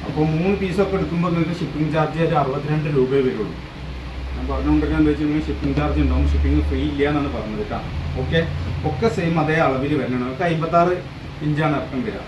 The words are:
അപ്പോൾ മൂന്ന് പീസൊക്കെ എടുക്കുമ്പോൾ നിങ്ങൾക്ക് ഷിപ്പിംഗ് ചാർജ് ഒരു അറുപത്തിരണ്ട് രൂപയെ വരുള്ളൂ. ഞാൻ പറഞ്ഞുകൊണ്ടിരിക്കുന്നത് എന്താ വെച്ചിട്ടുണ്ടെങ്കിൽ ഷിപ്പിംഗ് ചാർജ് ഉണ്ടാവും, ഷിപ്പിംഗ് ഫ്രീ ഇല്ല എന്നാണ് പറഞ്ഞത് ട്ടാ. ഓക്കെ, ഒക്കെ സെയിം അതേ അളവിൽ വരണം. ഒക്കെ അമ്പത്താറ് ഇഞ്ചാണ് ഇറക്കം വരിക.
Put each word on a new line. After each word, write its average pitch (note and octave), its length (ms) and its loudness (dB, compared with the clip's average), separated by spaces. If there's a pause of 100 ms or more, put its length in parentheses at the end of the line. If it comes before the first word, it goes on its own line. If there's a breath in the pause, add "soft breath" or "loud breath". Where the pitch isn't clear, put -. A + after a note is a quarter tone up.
അപ്പോൾ D#3 160 0 (140)
മൂന്ന് G3 260 2
പീസൊക്കെ F#3+ 360 0
എടുക്കുമ്പോൾ E3+ 360 0
നിങ്ങൾക്ക് E3 260 0
ഷിപ്പിംഗ് D3+ 360 -2
ചാർജ് D#3 320 0
ഒരു D#3+ 120 2
അറുപത്തിരണ്ട് D3 560 0
രൂപയെ C3 300 4
വരുള്ളൂ. G#2+ 260 -2 (800)
ഞാൻ - 100 -6 (100)
പറഞ്ഞുകൊണ്ടിരിക്കുന്നത് D3+ 500 2
എന്താ D3+ 80 6
വെച്ചിട്ടുണ്ടെങ്കിൽ D3+ 400 0
ഷിപ്പിംഗ് C#3 300 0
ചാർജ് D3 260 2
ഉണ്ടാവും, C3 260 4
ഷിപ്പിംഗ് C#3+ 380 4
ഫ്രീ C3+ 180 0
ഇല്ല C#3+ 220 2
എന്നാണ് C#3+ 260 0
പറഞ്ഞത് G#2+ 320 -4
ട്ടാ. A2 120 -4 (420)
ഓക്കെ, E3 180 2 (500)
ഒക്കെ A3 180 0 (100)
സെയിം E3 260 0
അതേ D#3 220 2
അളവിൽ C3+ 360 0
വരണം. B2 300 -2
ഒക്കെ F3 180 -2
അമ്പത്താറ് E3+ 440 2 (520)
ഇഞ്ചാണ് D3+ 320 2
ഇറക്കം B2+ 300 -4
വരിക. - 180 -6